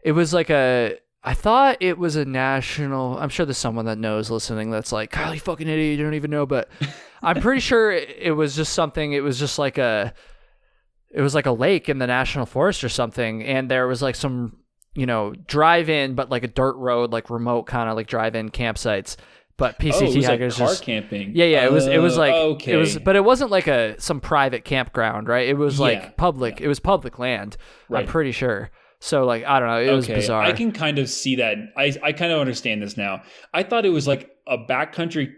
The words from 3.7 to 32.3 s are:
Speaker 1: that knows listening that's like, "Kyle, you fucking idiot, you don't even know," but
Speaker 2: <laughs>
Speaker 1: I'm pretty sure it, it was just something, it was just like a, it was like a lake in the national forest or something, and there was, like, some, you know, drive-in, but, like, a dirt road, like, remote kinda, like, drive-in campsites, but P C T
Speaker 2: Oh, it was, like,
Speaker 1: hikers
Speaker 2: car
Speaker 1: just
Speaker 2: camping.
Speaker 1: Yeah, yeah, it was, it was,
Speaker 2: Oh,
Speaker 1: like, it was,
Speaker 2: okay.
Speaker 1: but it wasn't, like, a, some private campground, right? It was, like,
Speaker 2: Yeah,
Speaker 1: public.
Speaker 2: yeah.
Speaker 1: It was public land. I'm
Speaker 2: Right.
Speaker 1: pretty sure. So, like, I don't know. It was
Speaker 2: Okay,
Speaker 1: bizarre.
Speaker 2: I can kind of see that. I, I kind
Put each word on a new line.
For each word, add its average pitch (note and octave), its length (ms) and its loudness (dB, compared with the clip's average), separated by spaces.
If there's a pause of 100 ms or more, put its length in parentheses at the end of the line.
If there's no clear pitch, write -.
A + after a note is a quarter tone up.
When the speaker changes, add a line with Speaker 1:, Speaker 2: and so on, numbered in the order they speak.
Speaker 1:
that A2 140 -4
knows A2 320 -2
listening A2 400 -4
that's A2 200 -4
like, A2 200 -4
"Kyle, D#3 240 -6
you D3+ 60 -8
fucking D#3+ 280 -6
idiot, D#3 300 0
you D3 40 -2
don't D3+ 120 -2
even D3+ 160 -4
know," D3 160 0
but C3 240 -2 (100)
Speaker 2:
<laughs> - 420 -10
Speaker 1:
I'm F3 200 0
pretty B3+ 180 2
sure A3+ 320 4
it, D#3 160 -2 (100)
it F3+ 140 -2
was D3+ 240 0
just D#3 160 -2
something, D3+ 400 -2
it C#3+ 100 0
was C3+ 160 -2
just C#3 200 -4
like C#3 180 -2
a, A2 380 0 (960)
it D3 100 -4
was C#3+ 140 2
like D3 100 0
a C3+ 80 2
lake D3+ 380 0
in C3+ 80 -2
the C3 80 0
national B2 400 -2
forest E3+ 360 0
or B2+ 60 -4
something, A2+ 560 -4
and C3 260 -2
there B2+ 160 2
was, B2+ 140 -2
like, C3 140 -2
some, B2 420 -4 (380)
you C3+ 120 -2
know, A2 280 -2 (120)
drive-in, D3+ 680 2
but, B2+ 160 -4
like, B2 140 -2
a B2 40 -4
dirt C3 280 0
road, A#2+ 360 0
like, A#2 160 -4
remote A#2 360 -2
kinda, A#2 300 -2
like, A2 120 -4
drive-in A2+ 440 -2
campsites, A2 680 -4 (420)
but B2 200 -2
P D3+ 140 2
C D3+ 60 4
T C#3 80 4
Speaker 2:
Oh, - 60 4
it B2+ 40 4
was, C3+ 80 4
like, - 0 - (160)
Speaker 1:
hikers B2 160 -2
Speaker 2:
car B2 120 2
Speaker 1:
just F#3 160 0
Speaker 2:
camping. G#2 500 -6
Speaker 1:
Yeah, E3+ 100 6
yeah, D3+ 220 6
it C3+ 60 6
was, C#3+ 140 4
it C3+ 120 4
was, E3 180 4
Speaker 2:
Oh, E3 40 2
Speaker 1:
like, D#3 460 2
it F3 120 2
was, D#3 180 2
Speaker 2:
okay. D3+ 80 -10
Speaker 1:
but F#3+ 120 6
it G3 80 6
wasn't, B3 260 4
like, F#3+ 160 2
a, A#2 340 0
some C#3+ 200 -4
private C3+ 440 0
campground, A#2 640 -2
right? B2 200 2
It C#3+ 100 0
was, C#3+ 200 0
like, B2 220 2
Speaker 2:
Yeah, - 160 -16
Speaker 1:
public. C3 440 0
Speaker 2:
yeah. - 60 -4
Speaker 1:
It - 20 0
was C#3+ 120 0
public F3+ 380 -2
land. A2 380 -4 (340)
I'm A#2+ 60 -4
Speaker 2:
Right. A#2 100 -2
Speaker 1:
pretty D3+ 260 0
sure. A2 380 -2 (320)
So, C#3 220 2
like, A#2 220 0
I C#3 140 4
don't A#2+ 80 0
know. A#2 120 2
It C3+ 140 4
was C3 100 2
Speaker 2:
Okay, A2+ 120 -4
Speaker 1:
bizarre. G#2+ 260 2
Speaker 2:
I F3 100 2
can A3+ 200 0
kind D3+ 260 -2
of C3+ 100 0
see - 280 -2
that. A2+ 200 0 (180)
I, C#3 280 0
I D3+ 100 0
kind E3+ 200 -2